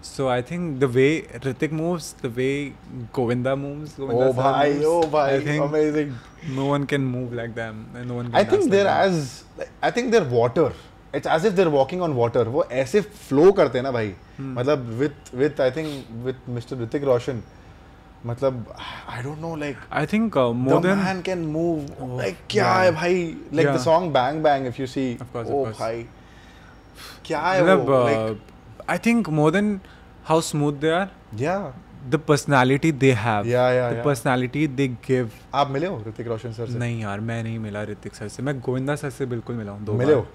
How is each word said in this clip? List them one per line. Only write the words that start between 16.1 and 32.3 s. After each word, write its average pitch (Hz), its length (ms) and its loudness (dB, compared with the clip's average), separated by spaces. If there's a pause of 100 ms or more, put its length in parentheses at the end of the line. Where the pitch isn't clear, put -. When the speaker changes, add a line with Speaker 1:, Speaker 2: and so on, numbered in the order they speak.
Speaker 2:
with 127 200 -8 (120)
Mister 131 180 -10
Hrithik 131 360 -4
Roshan, 120 300 0 (840)
मतलब, 120 380 -2 (440)
I 120 140 -10
don't 151 180 -10
know, 165 120 -8 (100)
like, 143 160 -6 (220)
Speaker 1:
I 151 60 0
think, 214 300 0
uh, 123 160 4
more 131 280 2
Speaker 2:
the 180 80 2
Speaker 1:
than 196 160 4
Speaker 2:
man 185 180 -2
can 185 180 -4 (140)
move। 160 340 -2 (120)
Speaker 1:
Oh, 131 80 -8 (100)
Speaker 2:
Like, 180 180 -4 (140)
क्या 208 140 2
Speaker 1:
yeah। 185 200 4
Speaker 2:
है 180 100 6
भाई? 175 300 0 (280)
Like, 151 140 4
the 135 120 4
Speaker 1:
Yeah। 127 80 -2
Speaker 2:
song 165 260 4
Bang 135 300 2
Bang, 139 300 4
if - 100 -10
you 131 100 -4
see। 135 140 -2 (140)
Speaker 1:
Of 117 120 -14
course, 117 160 -6
of 135 60 -2
Speaker 2:
ओ 139 100 0
Speaker 1:
course। 110 140 -6
Speaker 2:
भाई, 117 280 -4 (1200)
क्या 156 140 -2
है 180 220 4
Speaker 1:
मतलब, 175 260 6
Speaker 2:
वो? 131 140 6
Speaker 1:
uh, 117 60 4
Speaker 2:
Like, 110 400 -2 (400)
Speaker 1:
I 170 180 0
think 233 220 2 (100)
more 151 180 6
than 208 160 2 (560)
how 160 100 4 (120)
smooth 147 340 0
they 160 140 2
are, 196 100 -2 (340)
Speaker 2:
Yeah। 180 240 -2 (480)
Speaker 1:
the 151 60 2 (100)